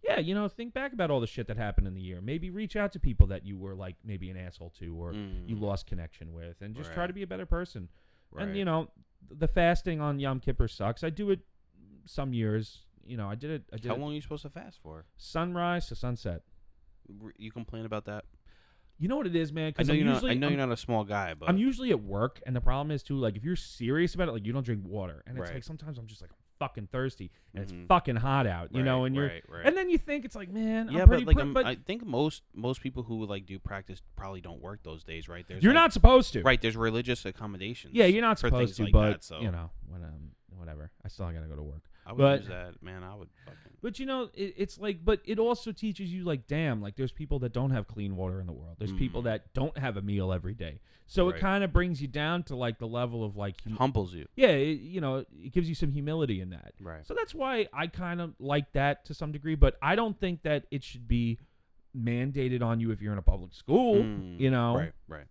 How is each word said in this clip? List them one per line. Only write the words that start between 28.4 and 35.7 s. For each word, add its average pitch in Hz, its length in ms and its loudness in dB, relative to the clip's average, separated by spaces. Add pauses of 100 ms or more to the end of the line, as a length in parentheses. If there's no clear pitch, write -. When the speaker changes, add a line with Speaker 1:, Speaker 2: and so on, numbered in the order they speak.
Speaker 1:
out, 85 260 -6
you 131 80 0
know, 131 200 2
Speaker 2:
Right, 127 40 0
Speaker 1:
and 131 80 -2
you're, 139 140 0
Speaker 2:
right, 85 200 -8
right. 85 180 -10
Speaker 1:
and 320 100 2
then 370 120 -2
you 339 100 2
think, 285 260 -4
it's - 100 -14
like, 196 160 -12
"Man, 220 380 -4
I'm 160 80 -2
Speaker 2:
Yeah, 180 100 2
Speaker 1:
pretty 247 180 10
Speaker 2:
but, - 40 -2
like, 160 80 8
Speaker 1:
pr-," - 60 2
Speaker 2:
I'm, 143 120 0
Speaker 1:
but - 100 4
Speaker 2:
I 127 120 0
think 214 280 -8
most, 151 380 0 (100)
most 123 280 -4
people 127 240 -8
who, 110 200 -6
like, 98 220 -8
do 95 140 -10
practice 95 420 -10 (140)
probably 95 240 -10
don't 87 200 -14
work 101 220 -12
those 80 220 -12
days, 80 240 -10
right? 87 180 -12
There's, - 160 -4
Speaker 1:
You're 220 120 8